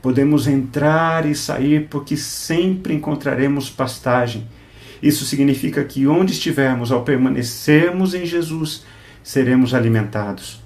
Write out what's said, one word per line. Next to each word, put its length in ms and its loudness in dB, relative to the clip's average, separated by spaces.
Podemos 460 2
entrar 800 0
e 80 0
sair 560 0
porque 260 -4
sempre 800 -2
encontraremos 720 -2
pastagem. 800 -2
Isso 240 2
significa 600 0
que 240 0
onde 240 4
estivermos, 600 0
ao 120 0
permanecermos 1120 2
em 100 -4
Jesus, 580 -4
seremos 540 2
alimentados. 920 -2